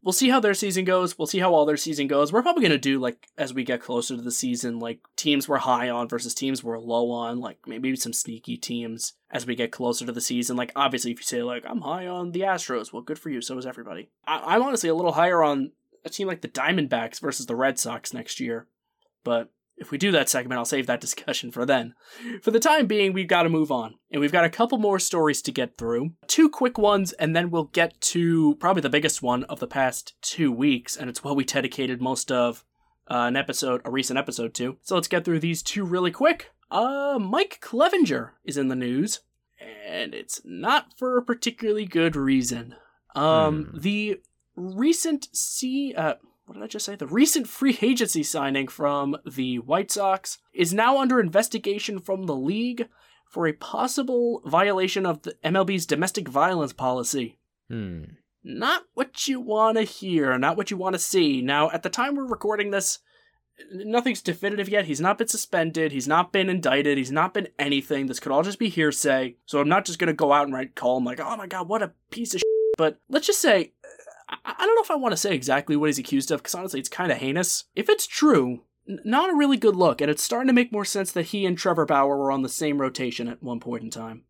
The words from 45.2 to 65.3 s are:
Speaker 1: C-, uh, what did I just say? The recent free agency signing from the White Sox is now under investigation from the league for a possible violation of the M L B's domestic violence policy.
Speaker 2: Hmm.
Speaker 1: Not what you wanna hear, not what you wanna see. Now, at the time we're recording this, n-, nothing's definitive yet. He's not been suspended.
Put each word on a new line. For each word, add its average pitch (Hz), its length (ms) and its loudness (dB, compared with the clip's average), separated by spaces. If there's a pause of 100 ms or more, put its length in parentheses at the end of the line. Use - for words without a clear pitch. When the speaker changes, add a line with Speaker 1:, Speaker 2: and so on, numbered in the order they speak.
Speaker 1:
C-, 262 600 -4
uh, 156 220 0 (300)
what - 80 -20
did 202 100 -14
I 220 40 -12
just 214 180 -8
say? 202 100 -10
The 147 120 -10
recent 254 380 2
free 269 360 0
agency 247 420 0
signing 139 460 -2
from 143 560 -2
the 127 340 -4
White 156 320 0
Sox 190 460 0 (160)
is 170 200 2
now 240 240 4
under 254 220 4
investigation 202 800 0
from 190 240 -4
the 156 140 -2
league 226 500 -2 (420)
for 165 180 0
a 156 60 2
possible 240 920 -2
violation 190 600 2
of 165 180 -2
the - 200 -10
M 165 140 2
L 190 80 4
B's 180 200 -2
domestic 160 440 -2
violence 151 420 2
policy. 127 680 -4 (320)
Speaker 2:
Hmm. 95 340 -8 (420)
Speaker 1:
Not 262 380 -4 (100)
what - 340 -4
you 262 140 -2
wanna 220 400 2
hear, 160 560 0
not 143 180 2
what 196 160 -2
you 196 60 -6
wanna 185 220 -2
see. 147 420 2
Now, 143 300 2
at - 120 -4
the 180 60 -2
time 269 260 -2
we're 277 100 -4
recording 208 460 -2
this, 196 280 -2 (600)
n-, 202 320 -10
nothing's 240 300 0
definitive 196 480 -4
yet. 202 160 2
He's 147 160 -4
not 196 160 2
been - 100 -2
suspended. 160 640 0